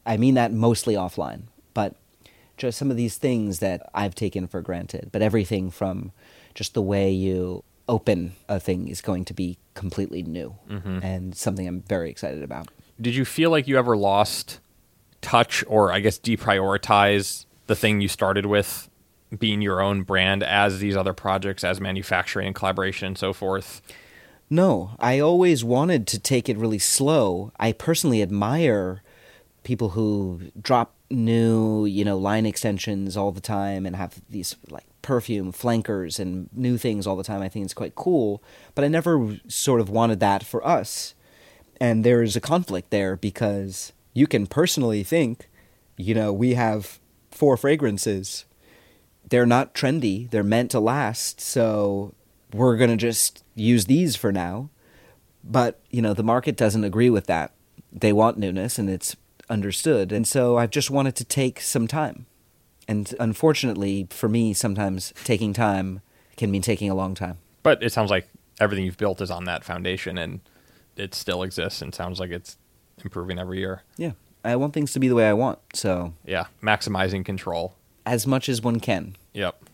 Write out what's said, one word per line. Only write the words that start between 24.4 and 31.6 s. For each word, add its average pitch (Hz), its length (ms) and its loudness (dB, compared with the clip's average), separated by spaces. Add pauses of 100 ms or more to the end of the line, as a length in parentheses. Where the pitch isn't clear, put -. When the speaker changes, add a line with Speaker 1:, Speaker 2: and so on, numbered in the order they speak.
Speaker 1:
No, 143 500 2
I 127 200 2
always 165 460 4
wanted 131 420 2
to 107 120 -2
take 123 280 0
it 107 100 0
really 110 220 0
slow. 113 800 2
I 113 140 2
personally 147 480 2
admire 101 800 0 (640)
people 117 260 -2
who 98 520 -2 (200)
drop 120 320 2 (160)
new, 113 760 4